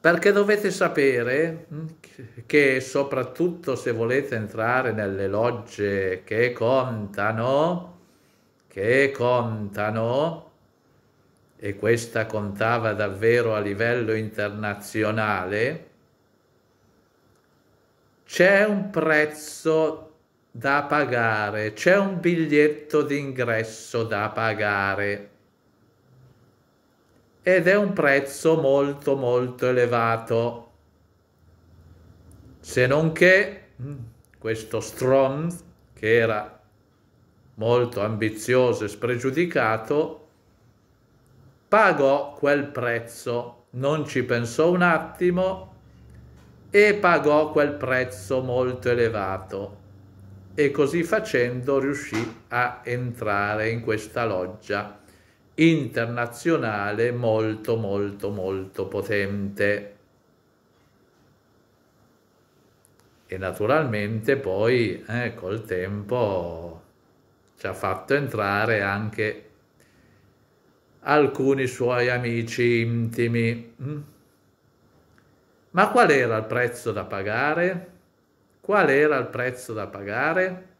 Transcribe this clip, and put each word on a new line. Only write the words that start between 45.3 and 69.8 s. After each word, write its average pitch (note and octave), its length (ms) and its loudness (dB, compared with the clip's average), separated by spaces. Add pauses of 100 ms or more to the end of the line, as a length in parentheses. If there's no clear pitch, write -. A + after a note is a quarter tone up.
e G#3 240 6
pagò D3+ 580 4
quel C#3+ 220 2
prezzo B2+ 680 -2
molto B2+ 480 -2
elevato. G2+ 920 -2 (720)
E D3 160 2
così D3 320 0
facendo C3 760 0
riuscì C3 680 -4
a A#2+ 360 -2
entrare A2 880 -2
in A#2 120 -4
questa A2+ 420 -4
loggia G2+ 760 -6 (560)
internazionale A#2+ 1500 0
molto, A2 640 0
molto, G2+ 540 -4
molto F#2+ 560 -6
potente. G2+ 1120 -4 (3250)
E F#2+ 120 -10
naturalmente G#2+ 960 -2
poi, A2 720 0
eh, A#2 260 -4
col G#2+ 300 -6
tempo F#2 1200 -4 (800)
ci G2 60 -4
ha - 20 -6
fatto F#2+ 400 -4
entrare A2 680 0
anche G#2 680 -4 (1500)